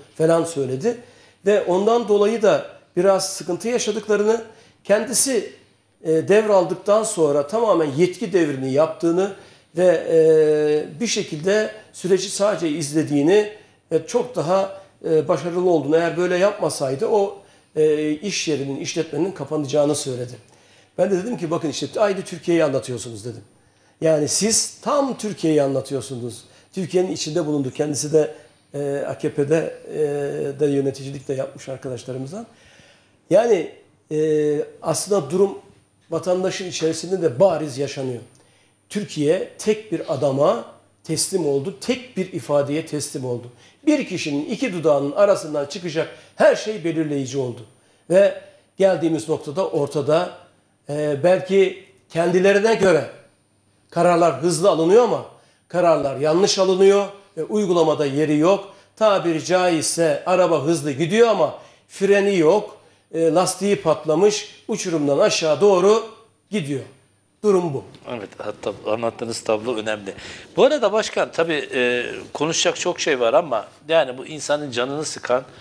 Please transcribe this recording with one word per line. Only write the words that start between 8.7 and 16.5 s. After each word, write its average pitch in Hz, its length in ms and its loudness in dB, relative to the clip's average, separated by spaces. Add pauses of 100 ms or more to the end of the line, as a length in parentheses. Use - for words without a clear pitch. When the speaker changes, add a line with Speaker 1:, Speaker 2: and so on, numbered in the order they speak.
Speaker 1:
yaptığını 170 600 0 (440)
ve, 175 340 4
e, 151 920 4
bir 233 60 -2
şekilde 202 640 -2 (220)
süreci 185 380 0
sadece 196 380 0
izlediğini 151 840 0 (400)
ve 160 140 0
çok 247 300 -4
daha, 185 440 -2 (240)
e, 156 240 2
başarılı 175 420 0
olduğunu, 156 260 2
eğer 165 200 0
böyle 180 200 0
yapmasaydı 170 680 -2